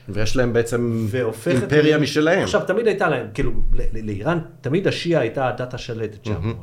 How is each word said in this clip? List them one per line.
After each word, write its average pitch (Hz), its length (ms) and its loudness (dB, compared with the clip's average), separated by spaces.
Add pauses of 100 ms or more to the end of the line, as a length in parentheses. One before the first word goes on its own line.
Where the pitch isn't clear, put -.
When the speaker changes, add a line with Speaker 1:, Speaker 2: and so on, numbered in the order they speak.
Speaker 1:
ויש 98 260 0
להם 120 180 2
בעצם 117 560 0
Speaker 2:
והופכת 123 520 -2
Speaker 1:
אימפריה 151 360 4
Speaker 2:
ל-, 156 40 2
Speaker 1:
משלהם. 156 420 2
Speaker 2:
עכשיו, 190 240 0
תמיד 214 200 0
הייתה 190 220 0
להם, 123 240 -2
כאילו, 131 180 0
ל-, - 300 4 (120)
ל-, 110 120 -4
לאיראן, 107 340 -2 (220)
תמיד 160 260 0
השיעה 165 340 0
הייתה 127 260 -2
הדת 123 260 -6
השלטת 110 520 -8
שם. 107 80 -2
Speaker 1:
מהמם. 98 300 -4